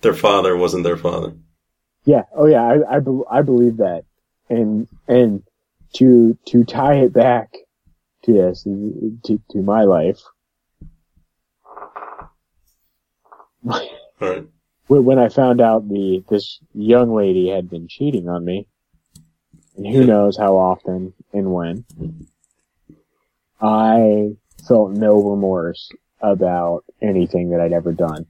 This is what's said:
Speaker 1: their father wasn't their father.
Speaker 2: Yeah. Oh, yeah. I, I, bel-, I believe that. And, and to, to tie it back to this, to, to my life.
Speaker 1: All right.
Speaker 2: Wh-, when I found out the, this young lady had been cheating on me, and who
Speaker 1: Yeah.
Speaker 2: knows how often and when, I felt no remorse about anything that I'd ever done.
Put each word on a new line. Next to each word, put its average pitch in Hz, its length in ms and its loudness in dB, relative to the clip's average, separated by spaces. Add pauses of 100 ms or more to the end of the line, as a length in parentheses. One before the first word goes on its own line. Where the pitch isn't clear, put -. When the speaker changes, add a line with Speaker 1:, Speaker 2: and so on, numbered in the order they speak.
Speaker 1:
their 107 120 2
father 92 440 0
wasn't 87 260 -2
their 85 140 -2
father. 87 380 -8 (680)
Speaker 2:
Yeah. 139 200 2 (120)
Oh, 151 120 2
yeah. 131 160 4
I, 143 340 0
I, - 20 2
bel-, 131 320 -6
I 131 120 0
believe 120 340 0
that. 90 260 -4 (460)
And, 110 380 -2 (200)
and 117 360 2 (500)
to, 120 440 4 (100)
to 120 180 2
tie 139 300 0
it 127 180 2
back 120 400 2 (720)
to 117 100 2
this, 90 300 0
to, 107 760 -8 (100)
to 104 100 -6
my 104 220 0
life. 90 360 0 (3500)
Speaker 1:
All 98 120 -6 (380)
right. 92 240 -6 (440)
Speaker 2:
Wh-, 139 180 4
when 131 140 4
I 117 100 2
found 127 320 2
out 110 280 2
the, 95 400 -4
this - 300 -4 (140)
young 117 400 2
lady 92 360 0
had 90 200 -6
been 85 180 -14
cheating 117 420 -6
on 87 160 -6
me, 92 220 -8 (1120)
and 101 100 -14
who 123 140 2
Speaker 1:
Yeah. 127 40 6
Speaker 2:
knows 104 320 4
how 98 200 2
often 92 560 -2 (200)
and 98 200 -4
when, 87 320 -8 (1800)
I 107 720 2 (320)
felt 107 240 2
no 104 300 2
remorse 95 680 -4 (320)
about 90 640 -2 (160)
anything 90 480 -2
that 85 120 -2
I'd 85 120 -2
ever 85 200 -4
done. 82 360 -6